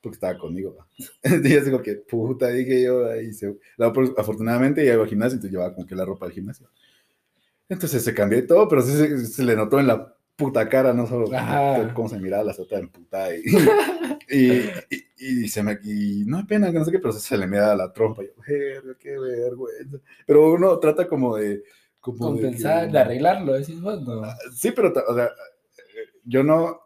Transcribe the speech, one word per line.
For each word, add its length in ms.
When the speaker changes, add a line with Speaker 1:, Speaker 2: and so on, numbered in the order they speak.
Speaker 1:
porque 140
estaba 220
conmigo, 400
¿va? 100
<laughs> 260
Y 60
yo 120
digo 200
que, 140
puta, 540
dije 340
yo, 260
ahí 240
se, 240
la, 140
pues, 260
afortunadamente 640
ella 100
iba 100
al 60
gimnasio, 260
entonces 160
llevaba 240
como 100
que 100
la 100
ropa 220
del 80
gimnasio. 340
Entonces 360
se 100
cambió 260
y 80
todo, 220
pero 120
sí 120
se, 340
se 160
le 120
notó 260
en 60
la 280
puta 320
cara, 240
no 140
solo 280
Speaker 2:
Ajá. 580
Speaker 1:
cómo 160
se 100
miraba 260
la 80
sota 260
emputada 560
y, 80
<laughs> 880
y, 300
y, 240
y 60
se 120
me, 220
y 420
no 120
hay 80
pena, 260
que 80
no 60
sé 60
qué, 80
pero 140
se 240
le 100
mira 280
la 180
trompa, 300
y 40
yo, 60
"Verga, 520
qué 200
vergüenza". 800
Pero 280
uno 260
trata 280
como 300
de, 260
como 360
de 60
Speaker 2:
Compensar, 460
Speaker 1:
que 60
Speaker 2:
de 60
arreglarlo, 540
decís 260
vos, 220
¿no? 220
Speaker 1:
Ah, 120
sí, 180
pero 200
ta-, 160
o 60
sea, 160
yo 180
no 420